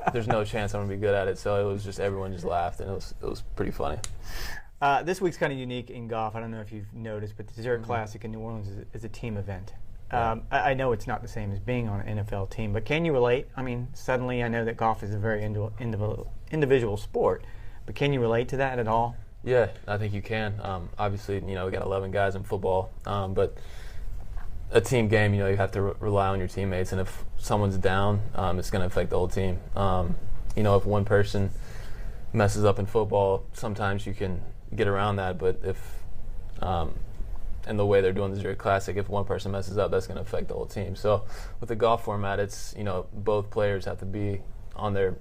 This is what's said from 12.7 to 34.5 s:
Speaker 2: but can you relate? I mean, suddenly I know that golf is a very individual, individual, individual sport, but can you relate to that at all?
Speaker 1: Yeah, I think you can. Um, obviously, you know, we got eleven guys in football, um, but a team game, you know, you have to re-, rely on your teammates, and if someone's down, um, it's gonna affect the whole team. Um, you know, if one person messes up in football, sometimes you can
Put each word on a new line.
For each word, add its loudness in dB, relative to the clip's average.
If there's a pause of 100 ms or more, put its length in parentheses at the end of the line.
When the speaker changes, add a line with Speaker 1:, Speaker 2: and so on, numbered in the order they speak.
Speaker 2:
but 0
can 2
you 2
relate? 4 (100)
I -4
mean, -6
suddenly 0
I 0
know 0
that -4
golf 2
is -4
a -2
very 0
individual, -4
individual, -4 (200)
individual 4
sport, 0 (420)
but -8
can 2
you 2
relate 2
to -4
that 0
at 0
all? 0 (260)
Speaker 1:
Yeah, 4 (180)
I 0
think -2
you -2
can. -2
Um, -6
obviously, -2
you -4
know, -2
we -2
got -2
eleven 0
guys 2
in -4
football, 0 (140)
um, -2
but 2 (1120)
a 8
team 2
game, 6
you 2
know, 2
you 2
have 2
to 0
re-, 0
rely 2
on 2
your -2
teammates, -2
and 0
if -4 (140)
someone's 2
down, 4 (140)
um, 4
it's -2
gonna 4
affect 2
the 2
whole 4
team. 2 (160)
Um, 4 (400)
you 4
know, 8
if 6
one 4
person 4 (840)
messes 6
up 6
in 0
football, 4 (100)
sometimes -2
you -4
can -2 (340)